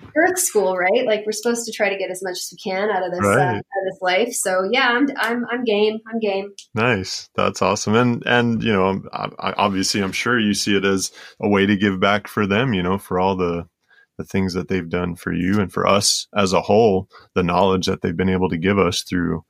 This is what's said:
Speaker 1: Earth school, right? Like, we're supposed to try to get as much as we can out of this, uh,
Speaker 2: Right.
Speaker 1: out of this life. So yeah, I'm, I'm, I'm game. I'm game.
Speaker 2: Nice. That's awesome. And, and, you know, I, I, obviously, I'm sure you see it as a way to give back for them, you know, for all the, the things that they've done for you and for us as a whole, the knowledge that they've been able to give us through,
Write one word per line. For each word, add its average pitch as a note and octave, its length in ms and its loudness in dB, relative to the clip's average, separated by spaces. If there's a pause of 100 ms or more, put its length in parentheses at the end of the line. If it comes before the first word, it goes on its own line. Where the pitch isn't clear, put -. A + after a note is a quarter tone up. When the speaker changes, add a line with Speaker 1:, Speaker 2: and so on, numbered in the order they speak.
(180)
Speaker 1:
Earth F4+ 200 2
school, F#3 380 0
right? G3 300 2
Like, G#3+ 180 0
we're G#3+ 80 -4
supposed A#3 320 -2
to A3 80 -10
try G#3 160 0
to G3 80 -4
get F#3 140 -6
as F#3 120 -10
much F#3+ 100 -4
as - 200 -10
we F3 60 -20
can G3 320 -2
out F#3 160 0
of F3 60 -6
this, F3 80 -4
uh, G3+ 60 2
Speaker 2:
Right. C#3+ 280 4
Speaker 1:
out - 20 -4
of F#3+ 340 -6
this F3+ 120 -12
life. G3 320 0
So F#3+ 360 -2
yeah, B3+ 200 2
I'm, B3 260 2
I'm, A#3 340 -2
I'm B3 140 -4
game. A3 360 2 (120)
I'm A#3 80 -4
game. G3+ 320 -4 (220)
Speaker 2:
Nice. A2 640 0
That's F#2+ 260 0
awesome. G#2 320 2
And, A#2+ 320 4
and, A#2 360 2
you A2+ 100 2
know, F#2+ 280 2 (140)
I, - 240 -6
I, F#2+ 180 -4
obviously, G2 460 0
I'm F#2+ 100 -2
sure A#2+ 260 0
you G#2+ 140 2
see G2+ 240 0
it F#2+ 80 0
as F#2+ 260 0 (300)
a A2 80 0
way G2 160 4
to G#2+ 100 4
give F#2+ 260 2
back G2+ 280 2
for G#2+ 180 -2
them, A2 280 2
you F#2 80 0
know, F#2 160 0
for F#2 200 -4
all F#2+ 160 2
the, F2 320 -2 (500)
the E2 80 -10
things F#2+ 300 -2
that F2+ 140 -6
they've F2+ 200 -4
done F2 280 -4
for F2 160 -8
you F2+ 280 0
and F2+ 120 -4
for F#2 160 0
us - 480 0
as G2 160 2
a F2+ 80 4
whole, G2+ 480 2 (260)
the F#2 80 2
knowledge F#2 440 2
that - 160 -2
they've F2+ 140 -2
been F#2+ 120 0
able F#2 200 2
to E2+ 80 -4
give F#2 220 2
us F#2 240 2
through, E2+ 480 -2